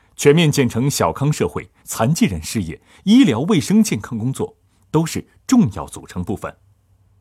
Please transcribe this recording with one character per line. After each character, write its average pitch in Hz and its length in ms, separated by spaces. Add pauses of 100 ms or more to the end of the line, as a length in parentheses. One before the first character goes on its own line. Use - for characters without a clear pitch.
(160)
全 147 180
面 160 160
建 131 200
成 127 200
小 90 220
康 147 220
社 87 140
会， - 240 (120)
残 120 300
疾 220 120
人 80 160
事 101 220
业、 78 180 (220)
医 240 220
疗 120 160
卫 214 180
生 214 240
健 123 160
康 113 180
工 120 140
作 - 260 (340)
都 160 140
是 - 220 (180)
重 220 280
要 73 120
组 - 220
成 90 160
部 87 140
分。 - 180 (640)